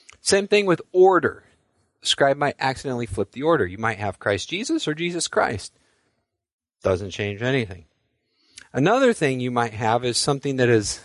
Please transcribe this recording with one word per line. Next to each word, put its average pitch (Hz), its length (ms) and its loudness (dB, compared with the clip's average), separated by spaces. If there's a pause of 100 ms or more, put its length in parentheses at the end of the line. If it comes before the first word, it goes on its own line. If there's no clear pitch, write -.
(200)
Same 196 280 0
thing 208 180 2
with 175 240 0
order. 180 540 4 (560)
The - 80 -8
scribe 139 280 2
might 143 220 -2
accidentally 131 480 -4
flip 101 240 -4
the 127 140 -10
order. 156 200 2
You 90 140 -10
might 110 200 -2
have 101 200 -6
Christ 101 300 -2
Jesus 262 400 -6
or 151 60 -2
Jesus 170 340 -6
Christ. 131 440 -2 (1120)
Doesn't 95 280 -2
change 101 320 -6
anything. 113 420 -4 (880)
Another 226 400 2
thing 135 260 0
you 123 140 -4
might 117 200 0
have 113 320 0
is 120 140 -2
something 139 380 -2
that 123 120 4
is 110 360 2